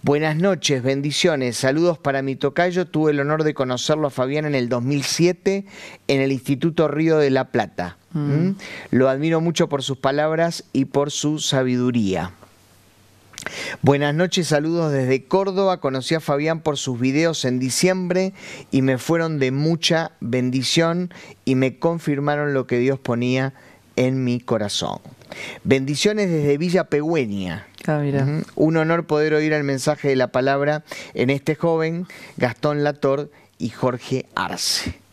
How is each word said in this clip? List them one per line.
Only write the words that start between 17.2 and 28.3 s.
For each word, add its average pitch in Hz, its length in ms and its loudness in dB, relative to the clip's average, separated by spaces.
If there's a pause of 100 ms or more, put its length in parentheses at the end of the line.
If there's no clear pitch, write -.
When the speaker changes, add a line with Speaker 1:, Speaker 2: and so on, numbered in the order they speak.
Speaker 1:
en 127 140 0
diciembre 185 760 0 (380)
y 135 100 2
me 131 160 2
fueron 160 400 -2
de 131 140 2
mucha 160 680 0
bendición 131 960 0 (320)
y 131 80 2
me 131 240 2
confirmaron 147 800 0
lo 131 100 0
que 123 140 0
Dios 131 180 2
ponía 127 560 0 (440)
en 131 260 0
mi 123 160 0
corazón. 101 580 -2 (680)
Bendiciones 151 680 0
desde 147 260 2
Villa 175 280 0
Pegüeña". 117 840 -2 (200)
Speaker 2:
Ah, 151 140 0
mira. 139 220 0
Speaker 1:
Ujú. 147 200 -2 (120)